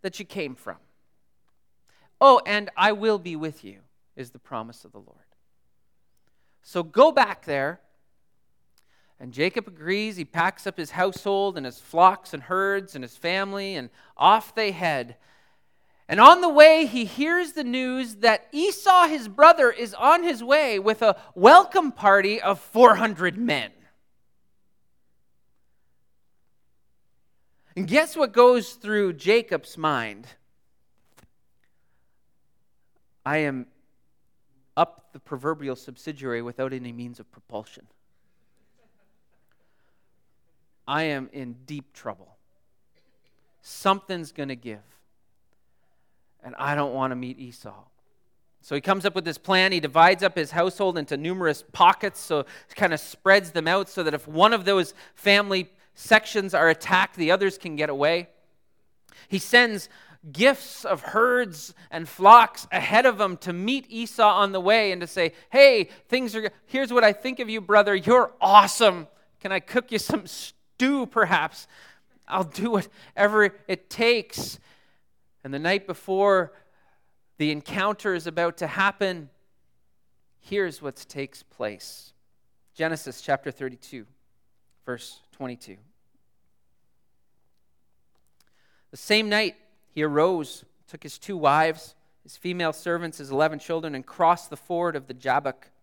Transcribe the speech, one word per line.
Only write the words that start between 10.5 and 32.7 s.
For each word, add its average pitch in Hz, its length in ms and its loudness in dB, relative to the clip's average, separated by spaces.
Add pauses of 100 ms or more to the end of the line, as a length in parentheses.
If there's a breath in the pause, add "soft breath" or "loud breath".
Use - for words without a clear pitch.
up 196 120 -10
his 156 140 -10
household 196 640 -2
and 135 80 -10
his 123 120 -14
flocks 185 540 2
and 143 100 -12
herds 196 520 -4
and 131 100 -12
his 120 140 -20
family, 196 580 -6
and 123 140 -12 (260 soft breath)
off 208 380 2
they 214 180 -4
head. 151 460 -6 (920)
And 175 100 -4
on 311 220 10
the 349 80 0
way, 311 380 8
he 233 180 -4
hears 320 480 -4
the 302 100 -10
news 254 540 -6
that 214 340 0
Esau, 359 560 2
his 285 220 -6
brother, 277 420 6
is 220 240 -8
on 294 280 2
his 285 200 -4
way 254 360 0
with 214 240 -2
a 208 180 2 (140 loud breath)
welcome 302 580 6
party 202 480 2
of 190 200 -2
four 226 360 6
hundred 185 400 -4
men. 156 360 -4 (4000)
And 185 100 -6
guess 302 300 0
what 269 160 -2
goes 240 400 4
through 208 400 -2
Jacob's 185 680 -2
mind? 120 480 -6 (3000)